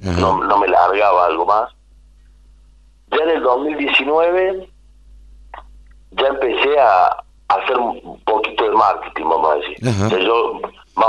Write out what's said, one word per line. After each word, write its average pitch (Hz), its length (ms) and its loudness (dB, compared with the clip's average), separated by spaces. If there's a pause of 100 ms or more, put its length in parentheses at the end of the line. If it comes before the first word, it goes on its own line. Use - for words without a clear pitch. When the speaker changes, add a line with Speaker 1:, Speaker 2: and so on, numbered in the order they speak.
Speaker 1:
Ajá. 90 200 -4
Speaker 2:
no, 95 240 0
no 101 120 2
me 101 120 2
largaba 90 560 2
algo 82 200 0
más. 107 240 0 (1400)
Ya 156 120 0
en 165 60 0
el 147 140 0
dos 127 180 2
mil 151 160 -4
diecinueve 175 920 0 (1400)
ya - 160 -2
empecé 135 520 0
a, 98 280 4
a - 480 -6
hacer 123 220 -2
un - 480 -6
poquito 110 440 -2
de 98 60 0
marketing, 92 500 0
vamos 78 260 2
a 76 40 2
decir. 76 220 -6 (100)
Speaker 1:
Ajá. 104 200 0
Speaker 2:
O - 20 0
sea, 92 100 0
yo 107 420 0 (340)
más 110 120 2